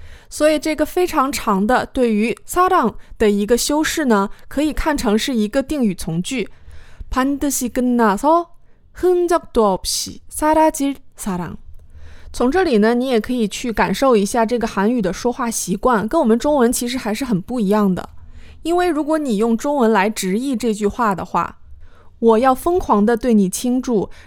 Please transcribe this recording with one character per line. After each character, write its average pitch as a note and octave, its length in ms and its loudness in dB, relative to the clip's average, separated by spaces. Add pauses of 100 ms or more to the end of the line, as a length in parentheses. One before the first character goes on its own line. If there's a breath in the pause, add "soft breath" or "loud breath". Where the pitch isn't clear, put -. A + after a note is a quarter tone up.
(300 soft breath)
所 D4+ 180 2
以 D4+ 100 2
这 D#4 160 -2
个 D4+ 100 0
非 F4+ 220 0
常 C#4+ 240 0
长 G3+ 340 0
的 A#3 220 2
对 A#3+ 260 0
于 G#3+ 240 0 (120)
사 F4+ 200 2
랑 D#4+ 260 2 (240 soft breath)
的 G#3+ 120 4
一 G3+ 160 0
个 A#3+ 100 4
修 D4 280 0
饰 D4+ 220 -2
呢， G3+ 240 2 (180 soft breath)
可 C#4 140 -2
以 D#4 100 0
看 D4 240 -2
成 A3+ 200 0
是 B3+ 180 -2
一 G#3+ 120 0
个 C4+ 160 0
定 C4+ 220 -2
语 F#3+ 100 0
从 E3 260 -4
句。 G#3+ 280 -4 (600 soft breath)
반 C4+ 300 0
드 C#4+ 100 0
시 C4 200 -4
끝 B3 260 0
나 A3+ 220 4
서 E4 320 2 (500)
흔 F4 300 2
적 E4 140 2 (100)
도 G3+ 260 2
없 - 40 -20
이 - 380 -6 (120)
사 D4+ 220 2
라 D#4 180 6
질 C#4 240 -4 (200)
사 F#3 220 -4
랑。 F3 160 -8 (800 soft breath)
从 B3 180 0
这 F#4 140 2
里 B3+ 140 2
呢， A3 160 4
你 B3 120 0
也 A#3+ 140 2
可 B3 120 -4
以 A#3 140 0
去 A#3 260 -6
感 F#3+ 220 0
受 C4 220 4
一 G3+ 100 2
下 A#3 180 0
这 A#3 140 0
个 A3+ 80 -4
韩 G#3 260 0
语 B3 80 0
的 F3+ 120 0
说 - 200 -4
话 A#3+ 160 -6
习 G3 280 -4
惯， A3 320 2
跟 E4 120 2
我 C4+ 60 2
们 A3 100 4
中 D4 200 2
文 B3 160 2
其 A#3+ 160 -4
实 B3+ 100 -6
还 A3 160 -4
是 C#4 100 -6
很 G#3+ 160 -2
不 A#3+ 200 -6
一 F#3+ 80 0
样 G#3 260 2
的。 - 140 -8 (540 soft breath)
因 E4 120 -2
为 F4+ 140 2
如 D4+ 160 -2
果 D#4 140 0
你 C4 180 -2
用 A3+ 200 0
中 C#4+ 200 -2
文 A3+ 160 4
来 G3+ 180 2
直 G3 300 -2
译 C4 160 -2
这 A3 180 -2
句 G3+ 140 0
话 G#3 260 -2
的 F3+ 100 -8
话， - 340 -4 (600 soft breath)
我 A3+ 200 6
要 C4 140 4
疯 F4 240 0
狂 G#3+ 300 2
地 A#3+ 100 4
对 A#3 180 2
你 G3 140 6
倾 B3 320 -2
注， A#3+ 300 -2 (160 loud breath)